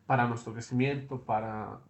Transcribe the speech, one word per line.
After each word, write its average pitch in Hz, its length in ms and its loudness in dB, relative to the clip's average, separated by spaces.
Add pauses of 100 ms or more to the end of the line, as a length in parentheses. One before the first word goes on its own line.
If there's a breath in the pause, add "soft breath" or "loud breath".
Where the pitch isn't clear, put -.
para 120 200 4
nuestro 113 280 -4
crecimiento, 131 680 0
para, 110 640 -2